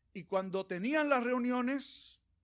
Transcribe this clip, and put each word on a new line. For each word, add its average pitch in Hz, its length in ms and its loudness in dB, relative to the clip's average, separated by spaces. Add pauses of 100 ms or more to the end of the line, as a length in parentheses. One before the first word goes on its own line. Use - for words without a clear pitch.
(140)
Y 185 100 -8
cuando 190 420 -2
tenían 294 420 0
las 262 160 4
reuniones 247 960 -2 (240)